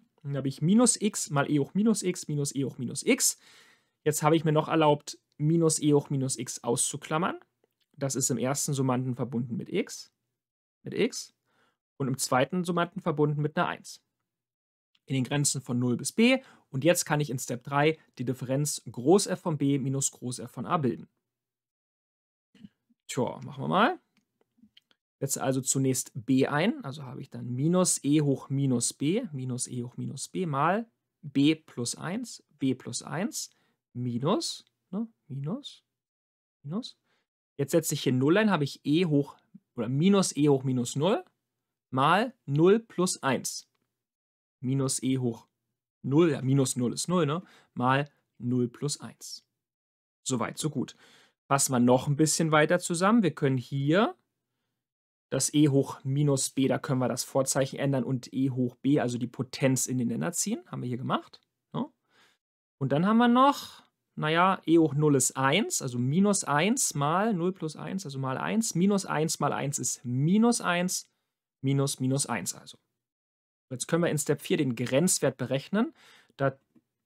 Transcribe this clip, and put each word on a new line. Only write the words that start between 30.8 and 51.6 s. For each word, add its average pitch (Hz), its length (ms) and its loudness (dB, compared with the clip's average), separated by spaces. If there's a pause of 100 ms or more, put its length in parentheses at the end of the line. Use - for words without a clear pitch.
b 143 320 4
plus - 400 -8
eins, 185 500 -10 (140)
b 131 160 0
plus - 300 -10
eins, 185 480 -8 (420)
minus, 127 720 -4 (240)
ne, 220 180 -6 (200)
minus, 147 560 -10 (800)
minus. 180 340 -10 (580)
Jetzt 139 180 -4
setze 160 200 2
ich 143 80 -4
hier 135 120 2
null 139 220 4
ein, 214 140 4
habe 170 140 2
ich - 200 -8
e 160 220 2
hoch, 143 320 0 (380)
oder 117 140 -4
minus 185 460 4
e 147 140 4
hoch 135 140 4
minus 127 320 -2
null 196 280 0 (680)
mal 175 420 2 (140)
null 170 320 6
plus 185 420 -4
eins. - 480 -4 (920)
Minus 131 440 -2
e 131 160 0
hoch 120 280 -4 (540)
null, 156 300 4
ja, 139 100 -4
minus 131 340 2
null 123 180 -2
ist - 160 -6
null, 175 180 2
ne, 160 160 -2 (320)
mal 131 340 2 (300)
null 123 280 0
plus 143 340 -6
eins. - 440 -18 (800)
Soweit, 113 340 -4
so 156 140 -4
gut. - 240 -6 (520)
Fassen 139 260 0